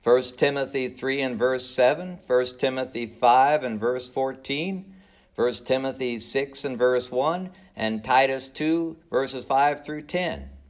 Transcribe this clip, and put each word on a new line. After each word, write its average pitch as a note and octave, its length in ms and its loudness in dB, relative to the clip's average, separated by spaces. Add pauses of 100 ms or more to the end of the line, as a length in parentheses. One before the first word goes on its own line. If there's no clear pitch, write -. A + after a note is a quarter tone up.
First B2 360 2
Timothy C#3 520 -2
three C3+ 320 -4
and B2 180 -4
verse B2+ 260 0
seven, D#3+ 600 2
First B2+ 340 0
Timothy B2+ 460 -4
five B2+ 580 4
and A2+ 160 -4
verse B2+ 300 -2
fourteen, C#3+ 840 -4 (400)
First A#2+ 320 -2
Timothy C3 540 -2
six C#3 460 -4
and B2+ 120 -4
verse B2+ 320 2
one, E3 420 -2 (240)
and A2 280 -4
Titus C3 460 2
two, D#3+ 480 -2 (120)
verses C3 360 -2
five C#3+ 400 2
through D3+ 180 -10
ten. E3 460 -6 (200)